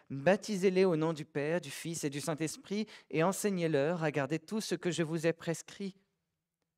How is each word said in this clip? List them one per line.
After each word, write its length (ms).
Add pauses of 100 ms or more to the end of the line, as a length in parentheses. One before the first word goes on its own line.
(100)
baptisez-les 720
au 100
nom 200
du 100
Père, 380
du 80
Fils 340
et 60
du 100
Saint-Esprit, 680 (220)
et 140
enseignez-leur 800
à 80
garder 280
tout 220
ce 140
que 160
je 120
vous 240
ai 60
prescrit. » 640 (800)